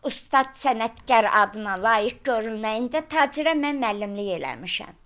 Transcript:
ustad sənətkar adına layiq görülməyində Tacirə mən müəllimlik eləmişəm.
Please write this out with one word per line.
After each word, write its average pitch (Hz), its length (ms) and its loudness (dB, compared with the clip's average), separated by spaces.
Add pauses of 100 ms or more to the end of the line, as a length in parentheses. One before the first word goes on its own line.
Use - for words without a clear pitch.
ustad 269 480 0
sənətkar 233 720 2 (140)
adına 208 400 -2
layiq 220 420 2
görülməyində 226 880 -2
Tacirə 302 480 2
mən 285 240 -2
müəllimlik 202 560 -4
eləmişəm. 135 560 -8 (120)